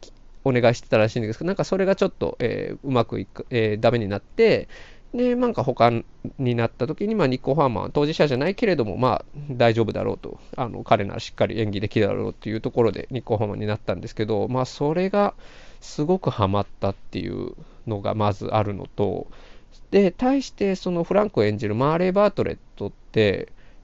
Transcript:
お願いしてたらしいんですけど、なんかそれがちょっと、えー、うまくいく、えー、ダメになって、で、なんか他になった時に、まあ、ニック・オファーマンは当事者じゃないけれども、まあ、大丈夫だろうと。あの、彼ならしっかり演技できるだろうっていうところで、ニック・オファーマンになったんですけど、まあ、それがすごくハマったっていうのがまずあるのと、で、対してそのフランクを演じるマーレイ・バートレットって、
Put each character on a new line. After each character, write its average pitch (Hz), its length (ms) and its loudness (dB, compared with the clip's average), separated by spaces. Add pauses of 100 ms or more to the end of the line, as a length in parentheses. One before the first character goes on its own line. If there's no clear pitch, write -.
(460)
お 135 60 4
願 120 200 6
い 120 40 0
し - 60 -14
て - 80 -20
た 127 80 4
ら 110 120 6
し - 60 -6
い 123 40 0
ん 117 40 -2
で 107 100 -4
す - 60 -8
け - 40 -6
ど、 165 40 -2
な 190 60 0
ん - 20 -2
か 160 80 -2
そ 190 140 0
れ 190 80 2
が 190 100 4
ち - 80 0
ょ 196 40 2
っ 180 100 -2
と、 - 220 -2
え 98 340 -2
ー、 98 100 -12
う 143 80 -4
ま 120 140 4
く 110 140 -6
い 95 60 -6
く、 - 240 -14
え 110 280 2
ー、 - 20 -8
ダ 117 120 6
メ 120 80 0
に 107 80 -2
な 101 120 -2
っ - 20 -8
て、 196 460 2 (460)
で、 247 220 0
な 247 120 0
ん 233 60 -2
か 117 100 -2
他 120 280 4 (480)
に 123 160 2
な 117 120 0
っ - 40 -4
た - 160 -4
時 202 200 -4
に、 220 60 -2
ま 196 120 2
あ、 - 20 2
ニ 131 120 0
ッ - 20 -10
ク・ 135 100 -2
オ 139 40 2
フ 160 60 4
ァ 143 40 6
ー 131 40 2
マ 101 120 -2
ン - 40 -4
は 95 60 -8
当 147 140 2
事 156 100 -2
者 156 120 4
じ 143 60 0
ゃ 120 40 0
な 143 120 0
い 196 60 -4
け - 100 0
れ 190 100 2
ど 139 80 0
も、 104 140 -4
ま 120 260 2
あ、 - 20 -16 (260)
大 120 240 4
丈 113 80 2
夫 101 100 0
だ 95 100 -4
ろ 104 100 -2
う - 40 -8
と。 - 220 -14 (180)
あ 123 100 -4
の、 98 160 -10
彼 110 220 4
な 98 80 -8
ら 95 60 -8
し - 120 -12
っ - 40 -18
か 113 100 2
り 101 160 -4
演 107 80 0
技 98 120 -2
で 104 80 -2
き - 100 0
る 101 80 4
だ 101 60 0
ろ 101 160 -2
う - 20 -6
っ - 20 -12
て - 160 -10
い 107 60 -4
う 110 60 -6
と 127 100 -4
こ 123 120 2
ろ 110 80 4
で、 - 200 -8
ニ 127 100 -6
ッ - 20 -20
ク・ - 100 -2
オ 107 40 2
フ 110 60 0
ァ - 20 0
ー 104 40 -4
マ 98 60 -6
ン 104 40 -8
に 107 80 -4
な 104 80 0
っ 101 40 -12
た - 140 -4
ん 92 80 -6
で 104 60 -10
す - 80 -14
け 113 100 -2
ど、 104 220 0
ま 127 140 -2
あ、 127 40 0
そ 147 280 -2
れ 180 180 0
が 202 240 2 (460)
す - 220 -6
ご 180 140 2
く 143 140 0
ハ 101 160 0
マ 101 140 0
っ - 60 -6 (120)
た 98 100 0
っ 101 60 -4
て - 240 -10
い 92 100 -4
う 98 240 -6 (320)
の 104 160 -4
が 104 140 -2
ま 104 180 0
ず 104 140 -8
あ 104 160 2
る 104 100 -4
の 92 220 -10
と、 95 320 -2 (640)
で、 196 200 4
対 262 300 2
し - 80 -10
て 196 260 -2
そ - 140 -6
の 175 140 0
フ 180 100 -2
ラ 202 100 4
ン 202 60 -2
ク 131 120 0
を - 20 4
演 104 160 2
じ 110 80 -2
る 104 80 0
マ 139 180 2
ー 165 60 2
レ 185 80 2
イ・ 185 40 2
バ 202 200 4
ー - 20 -16
ト 120 100 -2
レ - 100 -2
ッ - 40 -8 (180)
ト 101 120 -6
っ - 40 -8 (200)
て、 95 380 2 (340)